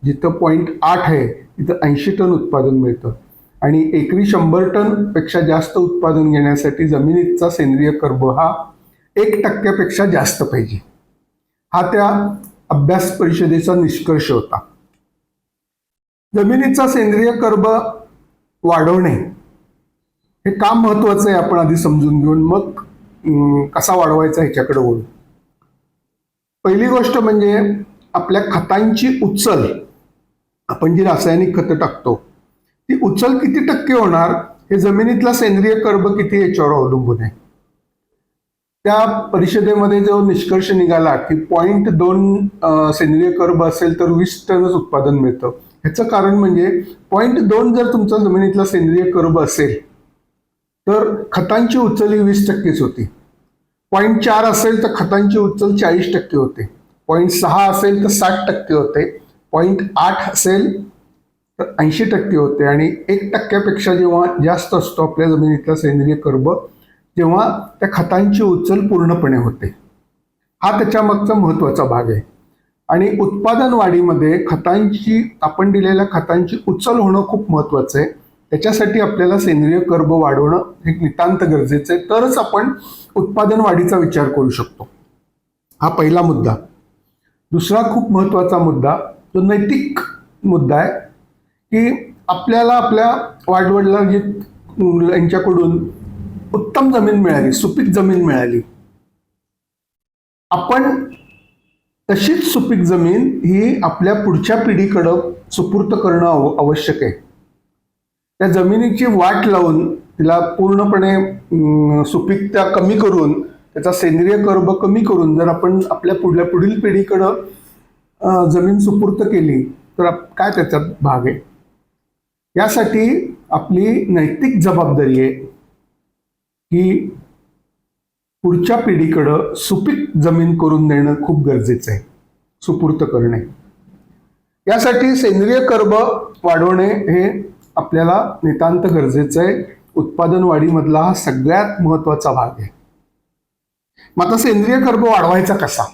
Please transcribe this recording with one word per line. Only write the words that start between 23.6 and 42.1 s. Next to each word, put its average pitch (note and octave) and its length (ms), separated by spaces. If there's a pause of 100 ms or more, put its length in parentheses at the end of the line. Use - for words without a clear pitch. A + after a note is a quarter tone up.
कसा D3 280
वाढवायचा D#3+ 480
ह्याच्याकडे C3+ 360
वळू. A#2+ 220 (1600)
पहिली G3+ 220
गोष्ट B3 320
म्हणजे G#3 560 (400)
आपल्या G3 280 (100)
खतांची A3 680
उचल, - 560 (920)
आपण E3 280
जी F#3+ 80
रासायनिक F3+ 520
खतं E3+ 180
टाकतो, - 400 (680)
ती B3+ 200
उचल A#3 360
किती D4 280
टक्के C4+ 260
होणार, F3 380 (400)
हे G3 80
जमिनीतला A3 540
सेंद्रिय A3 480
कर्ब G3+ 280
किती, G3 400
याच्यावर D3+ 240
अवलंबून C3 480
आहे. A2 100 (1500)
त्या G#3 360
परिषदेमध्ये G3+ 800
जो G3+ 260
निष्कर्ष F#3+ 440
निघाला E3 460
की D#3 280
पॉइंट G3 440
दोन, G3 600 (140)